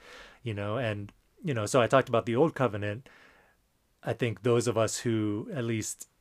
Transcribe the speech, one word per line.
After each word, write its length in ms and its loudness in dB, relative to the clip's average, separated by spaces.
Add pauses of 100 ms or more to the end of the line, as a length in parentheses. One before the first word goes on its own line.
(440)
you 100 -6
know? 240 -4
And, 340 -4 (320)
you 120 -2
know, 100 -2
so 160 4
I 60 4
talked 220 4
about 180 2
the 80 -2
Old 180 2
Covenant. 560 -4 (1000)
I 60 -2
think 300 -4
those 240 4
of 100 0
us 220 2
who, 520 0
at 120 -4
least 440 -6 (140)